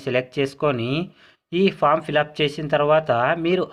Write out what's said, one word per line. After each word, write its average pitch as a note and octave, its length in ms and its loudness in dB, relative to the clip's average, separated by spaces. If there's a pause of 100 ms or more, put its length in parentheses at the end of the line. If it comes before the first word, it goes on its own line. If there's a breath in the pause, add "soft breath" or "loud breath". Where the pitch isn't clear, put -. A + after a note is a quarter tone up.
సెలెక్ట్ B2+ 340 -2
చేసుకొని C3+ 500 -2 (680 soft breath)
ఈ - 20 2 (160)
ఫామ్ D3+ 300 2
ఫిలప్ D3+ 320 -2
చేసిన D3+ 340 -2
తర్వాత D3+ 380 2 (320)
మీరు F3 300 0